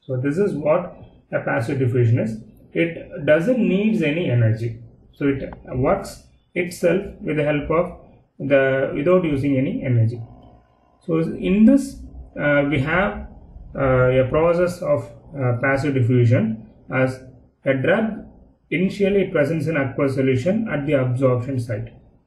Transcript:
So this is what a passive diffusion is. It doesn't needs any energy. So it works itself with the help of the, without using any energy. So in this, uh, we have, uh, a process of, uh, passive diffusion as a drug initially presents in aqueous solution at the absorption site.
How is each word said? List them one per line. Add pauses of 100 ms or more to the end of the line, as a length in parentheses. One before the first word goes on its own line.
So
this
is
what (380)
a
passive
diffusion
is. (320)
It
doesn't
needs
any
energy. (300)
So
it (200)
works (300)
itself (200)
with
the
help
of (400)
the,
without
using
any
energy. (880)
So
in
this, (360)
uh,
we
have, (480)
uh,
a
process
of, (240)
uh,
passive
diffusion (260)
as (400)
a
drug (440)
initially
presents
in
aqueous
solution
at
the
absorption
site. (380)